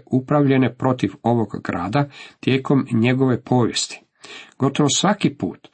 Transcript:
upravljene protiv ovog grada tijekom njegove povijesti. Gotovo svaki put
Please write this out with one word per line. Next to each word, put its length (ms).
upravljene 680
protiv 360
ovog 260
grada 440
tijekom 520
njegove 500
povijesti. 580
Gotovo 300
svaki 460
put 400